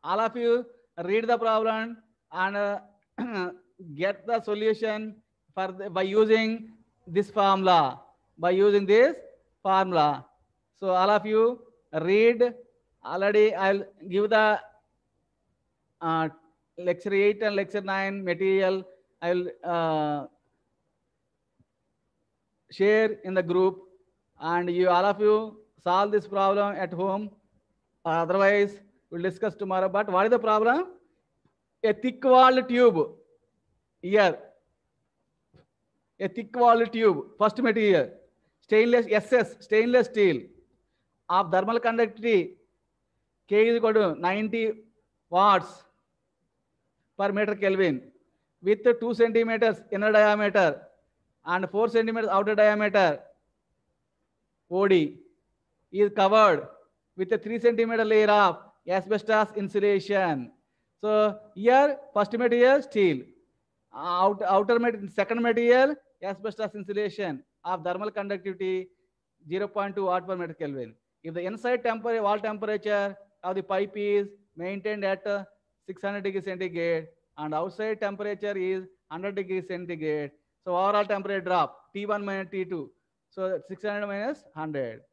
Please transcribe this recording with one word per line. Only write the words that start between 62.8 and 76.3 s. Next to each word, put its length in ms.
steel, 400
out-, 480
outer 360
mat-, 360
second 280
material 540
asbestos 520
insulation 680
of 180
thermal 280
conductivity 800
zero 180
point 300
two 80
watt 220
per 100
meter 160
Kelvin. 420
If 100
the 60
inside 420
temper-, 400
wall 160
temperature 800
of 120
the 80
pipe 340
is 320
maintained 480
at, 240
uh, 180
six 160
hundred 220
degree 180